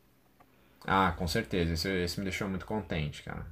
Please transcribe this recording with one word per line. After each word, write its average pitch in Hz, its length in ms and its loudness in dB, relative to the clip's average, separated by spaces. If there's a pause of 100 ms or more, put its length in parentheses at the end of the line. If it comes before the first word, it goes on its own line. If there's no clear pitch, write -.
(880)
Ah, 95 320 6
com 90 80 0
certeza. 87 480 2
Esse, 82 160 0
esse 90 300 0
me 101 40 -2
deixou 95 240 -2
muito 95 160 -4
contente, 90 580 -4
cara. - 180 -8 (120)